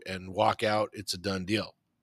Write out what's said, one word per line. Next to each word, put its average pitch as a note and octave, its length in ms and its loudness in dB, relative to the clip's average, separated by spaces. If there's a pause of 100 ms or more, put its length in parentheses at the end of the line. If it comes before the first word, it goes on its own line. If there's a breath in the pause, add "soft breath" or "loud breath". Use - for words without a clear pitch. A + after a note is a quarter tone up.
and F#2+ 260 -8
walk G#2+ 300 4
out. G#2+ 320 2
It's G2+ 220 -8
a - 20 -8
done F#2 280 -2
deal. G2+ 280 -2 (300)